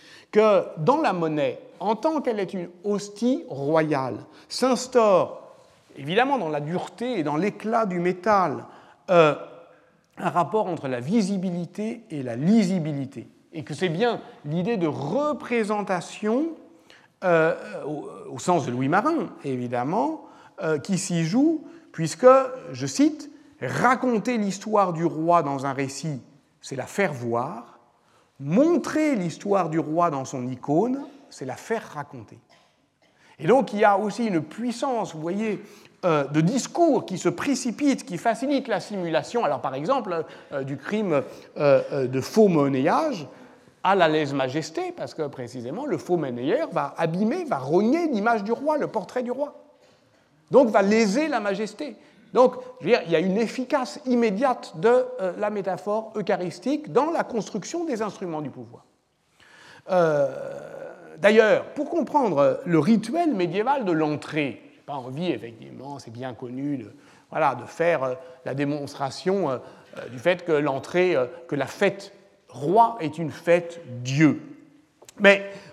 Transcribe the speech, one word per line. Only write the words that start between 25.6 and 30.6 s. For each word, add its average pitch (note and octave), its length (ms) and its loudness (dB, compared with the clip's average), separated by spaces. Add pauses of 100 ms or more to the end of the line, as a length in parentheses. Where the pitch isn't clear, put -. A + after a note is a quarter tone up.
un C#3 80 -2
récit, C#3 480 -6 (400)
c'est - 140 -12
la B2 100 -6
faire F#3+ 260 0
voir. B2+ 680 -6 (600)
Montrer D4 760 2
l'histoire F3+ 540 -2
du D#3+ 100 -2
roi D#3+ 320 0
dans C3+ 140 -4
son B2+ 220 -8
icône, G#3 580 -2 (260)